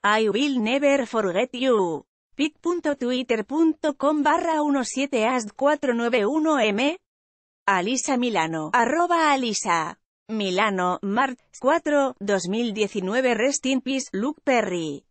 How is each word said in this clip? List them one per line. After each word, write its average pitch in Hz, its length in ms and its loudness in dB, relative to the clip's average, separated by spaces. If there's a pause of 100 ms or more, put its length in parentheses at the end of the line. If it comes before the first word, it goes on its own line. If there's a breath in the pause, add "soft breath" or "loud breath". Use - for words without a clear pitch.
I 214 240 2
will 254 320 0
never 277 440 2
forget 214 480 -2
you. 214 540 0 (300)
pic 302 240 -2
punto 330 340 -2
twitter 247 500 -2
punto 311 500 0
com 294 280 0
barra 320 400 0
uno 277 220 0
siete 262 420 -2
ast 240 300 -2
cuatro 285 380 0
nueve 233 300 0
uno 311 340 2
M. 233 380 0 (720)
Alisa 226 500 0
Milano, 160 560 -2
arroba 311 600 2
Alisa. 196 680 -2 (300)
Milano, 190 760 0
Mart, 247 380 -2 (180)
cuatro, 285 600 2
dos 196 260 0
mil 220 260 -2
diecinueve, 214 640 -2
rest 254 320 -2
in 262 140 0
peace, 262 320 -6
Luke 226 320 -4
Perry. 175 680 -2